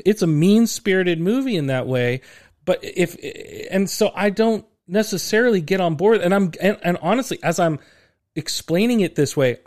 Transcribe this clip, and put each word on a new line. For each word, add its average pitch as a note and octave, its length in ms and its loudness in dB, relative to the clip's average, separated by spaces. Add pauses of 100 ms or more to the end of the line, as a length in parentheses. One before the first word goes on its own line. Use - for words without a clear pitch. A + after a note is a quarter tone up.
it's G#3 180 2
a F#3+ 40 2
mean-spirited F#3 920 2
movie A#3+ 360 -2
in D3 120 -2
that B2+ 180 -2
way. B2+ 340 0 (440)
But - 180 0
if, - 340 -2 (540)
and G3 180 0
so G3+ 260 0
I G#3 160 0
don't A3 340 0 (240)
necessarily G#3+ 720 0
get F3+ 200 -2
on E3+ 140 0
board. G3 260 4
And F3 140 2
I'm, G3 160 2 (100)
and, F#3+ 220 2
and F3 180 0
honestly, G3+ 440 -2
as E3 160 0
I'm D#3+ 180 2 (560)
explaining G#3 640 0
it F3+ 140 0
this C#3+ 220 0
way, B2+ 300 2